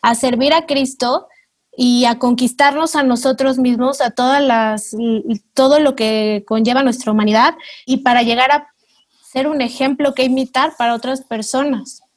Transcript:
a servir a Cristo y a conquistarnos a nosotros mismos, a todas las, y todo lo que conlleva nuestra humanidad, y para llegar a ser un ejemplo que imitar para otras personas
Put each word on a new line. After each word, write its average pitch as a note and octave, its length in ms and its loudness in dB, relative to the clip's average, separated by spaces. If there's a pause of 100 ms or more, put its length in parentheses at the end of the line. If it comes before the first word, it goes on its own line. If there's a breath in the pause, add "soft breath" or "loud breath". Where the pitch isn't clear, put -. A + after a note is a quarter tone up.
a A#3 140 2
servir B3+ 400 0
a E4 100 2
Cristo C#4 640 -2 (480 soft breath)
y B3 300 2
a A#3 120 0
conquistarnos C#4 760 0
a D4 60 0
nosotros C4 560 0
mismos, B3+ 420 0
a A#3+ 120 -2
todas C4 300 2
las, A3+ 520 0
y A3+ 460 -2 (120)
todo C4+ 260 4
lo C#4+ 160 2
que A3 520 -2
conlleva A3+ 360 0
nuestra B3 300 -2
humanidad, G#3+ 420 2 (300 loud breath)
y C4 140 -2
para B3 240 2
llegar A#3+ 280 2
a D4 180 0 (600)
ser C4+ 160 -4
un D4+ 140 -2
ejemplo C4+ 540 -2
que C4 100 0
imitar C4 540 -2
para A#3 160 0
otras B3+ 260 -6
personas C4 840 -6 (140)